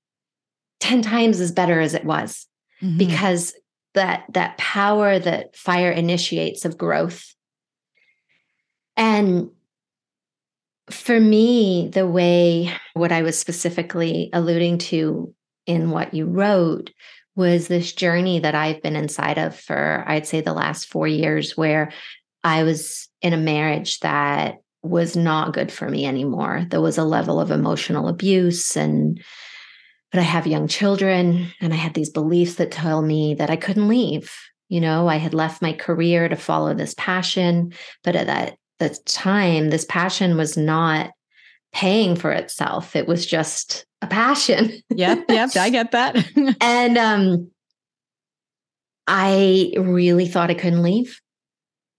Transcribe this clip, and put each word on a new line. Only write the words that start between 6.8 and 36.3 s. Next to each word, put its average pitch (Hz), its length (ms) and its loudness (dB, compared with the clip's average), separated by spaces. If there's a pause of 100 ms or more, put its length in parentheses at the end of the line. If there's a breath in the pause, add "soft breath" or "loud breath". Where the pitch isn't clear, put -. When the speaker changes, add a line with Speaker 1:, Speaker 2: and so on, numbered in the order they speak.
Speaker 1:
And 208 520 2 (1400)
for - 300 0
me, 214 720 4
the 190 140 2
way, 175 680 4 (200 loud breath)
what 170 200 0
I 165 80 2
was 160 180 -2
specifically 170 960 -4
alluding 170 460 0
to 165 540 -4 (320)
in 165 260 0
what 160 220 -2
you 160 120 -2
wrote 180 680 0 (440 soft breath)
was 175 320 2
this 175 260 -2
journey 175 460 0
that 156 160 0
I've 156 260 -2
been 156 140 -4
inside 151 420 -4
of 160 180 -4
for, - 520 -4
I'd 156 200 -2
say, 160 140 -2
the 160 120 -4
last - 340 -4
four 156 200 -4
years, 156 500 -2
where 156 340 0 (520 loud breath)
I 160 200 2
was - 440 -2 (140)
in 175 120 2
a 160 40 0
marriage 156 640 -2
that 147 560 -2 (260)
was 170 320 -2
not 160 380 0
good - 180 -4
for - 180 -10
me - 160 -4
anymore. 135 640 -4
There 165 120 0
was 160 160 0
a 160 80 -2
level 156 340 0
of 156 120 -2
emotional 156 580 -2
abuse, 180 640 0
and, 156 440 0 (920 loud breath)
but 180 80 0
I 175 40 2
have 160 220 0
young 156 220 0
children, 180 840 0 (100)
and 165 120 -2
I 160 40 0
had 160 160 -4
these 151 160 -4
beliefs 170 460 0
that 165 160 -2
tell 156 300 -2
me 151 340 0
that 156 140 -2
I 160 60 0
couldn't 196 320 0
leave. 214 480 0 (340)
You 170 120 0
know, 165 260 2
I 156 100 4
had 156 160 -2
left 160 280 -2
my 160 120 -2
career 170 540 0
to 165 80 -2